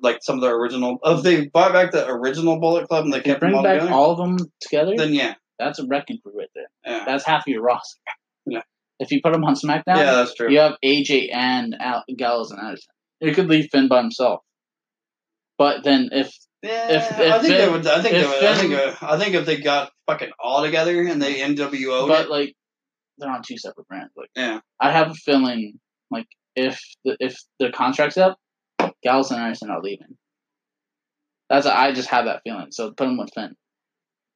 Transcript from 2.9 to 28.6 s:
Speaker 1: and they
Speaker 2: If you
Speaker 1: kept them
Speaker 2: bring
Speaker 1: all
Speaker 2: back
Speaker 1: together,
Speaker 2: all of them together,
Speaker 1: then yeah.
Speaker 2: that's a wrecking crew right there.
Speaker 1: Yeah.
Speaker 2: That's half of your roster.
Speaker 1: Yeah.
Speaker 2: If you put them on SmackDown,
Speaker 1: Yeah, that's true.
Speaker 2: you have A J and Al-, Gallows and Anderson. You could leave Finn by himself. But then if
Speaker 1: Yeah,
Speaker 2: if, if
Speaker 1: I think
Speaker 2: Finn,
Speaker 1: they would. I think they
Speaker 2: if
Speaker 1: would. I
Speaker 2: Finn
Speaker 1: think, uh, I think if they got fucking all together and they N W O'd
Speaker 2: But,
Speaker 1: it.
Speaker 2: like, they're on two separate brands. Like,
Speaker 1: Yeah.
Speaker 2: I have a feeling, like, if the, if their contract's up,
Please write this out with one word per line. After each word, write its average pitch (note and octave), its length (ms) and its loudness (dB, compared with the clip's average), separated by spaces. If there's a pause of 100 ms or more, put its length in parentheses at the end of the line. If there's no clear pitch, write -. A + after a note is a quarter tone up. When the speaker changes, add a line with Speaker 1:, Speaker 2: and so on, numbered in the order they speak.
Speaker 1:
and C#3+ 80 -2
they C3+ 80 -2
Speaker 2:
If - 60 -6
you C#3+ 60 2
Speaker 1:
kept C3+ 80 0
them F3 100 2
Speaker 2:
bring G3 80 2
Speaker 1:
all F#3 60 2
Speaker 2:
back F#3 160 4
Speaker 1:
together, E3 140 0
Speaker 2:
all D3 160 6
of E3+ 80 0
them F3+ 180 0 (240)
together, D#3+ 360 0
Speaker 1:
then D#3 180 0
yeah. B2+ 200 -2 (260)
Speaker 2:
that's C#3+ 180 -6
a C3+ 80 -8
wrecking C3+ 360 -6
crew G2+ 140 -20
right F#2+ 180 -10
there. - 120 -14 (180)
Speaker 1:
Yeah. A2+ 220 -8
Speaker 2:
That's C3+ 180 -4
half D3+ 180 2
of - 60 -12
your A2+ 140 -2
roster. B2 360 -2 (480)
Speaker 1:
Yeah. A2+ 160 -8 (360)
Speaker 2:
If C3 140 -6
you C#3 100 0
put D#3+ 100 2
them E3 120 2
on C#3+ 100 4
SmackDown, D#3+ 420 0
Speaker 1:
Yeah, C#3 180 4
that's B2 200 2
true. A#2 160 0
Speaker 2:
you D3 80 6
have D3+ 240 6
A C#3 220 2
J C3+ 260 0
and B2 480 -2
Al-, A#2+ 260 -4 (120)
Gallows A#2+ 340 -2
and G2+ 100 -14
Anderson. G#2 320 -14 (280)
You D#3 120 0
could F3+ 160 2
leave D#3 220 4
Finn C3+ 180 4
by B2 140 6
himself. A#2 380 -2 (1160)
But C#3 280 2
then C3 280 2
if C3+ 200 -2 (300)
Speaker 1:
Yeah, A3+ 280 -6
Speaker 2:
if, D#3 220 0
if D#3+ 200 4
Speaker 1:
I A3+ 60 6
think F#3+ 160 4
Speaker 2:
Finn, F#3+ 40 4
Speaker 1:
they F#3+ 120 6
would. D#3+ 160 -2
I D#3+ 160 4
think G#3 120 2
they F3 60 4
Speaker 2:
if C#3+ 80 2
Speaker 1:
would. C#3 160 0
I G#3+ 120 6
Speaker 2:
Finn F3+ 140 0
Speaker 1:
think, C#3+ 100 0 (220)
uh, D3+ 40 -10
I D#3 120 0
think G3 160 -2
if D#3 120 0
they D#3 140 0
got C#3+ 300 -2 (160)
fucking - 240 -6 (120)
all C#3 200 0
together E3 380 0
and E3+ 220 -2
they C#3 200 -4
N C#3+ 120 -2
W C#3 380 -6
O'd C3 160 0
Speaker 2:
But, D#3 180 2
Speaker 1:
it. D#3 40 -8
Speaker 2:
like, C#3+ 240 -4 (640)
they're C#3 120 -10
on A#2+ 120 -8
two A#2+ 160 -14
separate - 300 -18
brands. F#2 280 -16
Like, - 200 -20
Speaker 1:
Yeah. A#2 240 -6 (200)
Speaker 2:
I C#3 120 2
have D#3+ 180 2
a D#3 40 -14
feeling, B2 680 -2 (300)
like, A#2 160 -10 (300)
if C3 240 -4 (240)
the, C3 140 -4
if B2+ 180 -6 (220)
their B2 140 -2
contract's C#3+ 440 -2
up, F#3 220 4 (640)